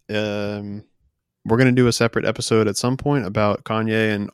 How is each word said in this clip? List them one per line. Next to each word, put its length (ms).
um, 680
we're 100
gonna 160
do 140
a 60
separate 340
episode 420
at 80
some 220
point 260
about 400
Kanye 500
and 200